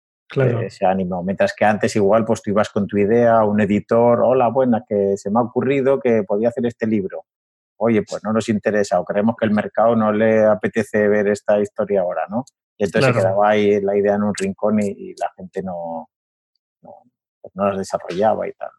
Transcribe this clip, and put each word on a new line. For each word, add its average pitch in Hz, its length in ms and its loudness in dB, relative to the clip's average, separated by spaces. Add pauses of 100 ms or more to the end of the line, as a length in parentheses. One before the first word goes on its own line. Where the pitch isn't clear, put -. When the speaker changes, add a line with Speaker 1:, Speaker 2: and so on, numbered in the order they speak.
(280)
Speaker 1:
Claro. 127 320 0
Speaker 2:
Eh, 95 60 -6
ese - 200 -8
ánimo. 92 360 -2
Mientras 95 340 -2
que 107 80 -2
antes 107 320 0
igual, 98 280 4
pues 113 180 -2
tú 104 80 -6
ibas 104 180 0
con 101 180 -4
tu 104 120 -4
idea, 113 460 4
un 104 160 0
editor, 117 600 2
"Hola, 123 260 4
buena, 117 400 0
que 98 280 0
se 98 140 -8
me 110 100 0
ha - 20 2
ocurrido 131 580 0
que 113 240 0
podía 107 240 -2
hacer 120 180 -4
este 117 200 -4
libro". 98 380 -4 (540)
"Oye, 110 240 2
pues - 220 -8
no 107 80 -4
nos 110 160 -2
interesa 101 520 0
o 87 40 -4
creemos 104 340 0
que 113 80 -2
el 104 60 0
mercado 107 440 0
no 107 160 0
le 110 320 2
apetece 104 640 0
ver 104 200 2
esta 104 320 0
historia 101 420 -2
ahora", 87 260 -4
¿no? 127 160 -6 (340)
Y 104 60 -2
entonces 110 220 0
se 127 60 2
Speaker 1:
Claro. 98 160 0
Speaker 2:
quedaba 101 220 2
ahí 104 300 2
la 98 160 -2
idea 101 200 2
en 104 60 -2
un 104 120 -2
rincón 104 460 -2
y, 101 80 -2
y 92 260 -12
la - 220 -8
gente - 260 -12
no, 85 460 -10 (720)
no, - 120 -20 (460)
pues - 140 -20
no 98 140 -2
las 98 100 -4
desarrollaba 95 720 -2
y 98 40 -12
tal, - 260 -14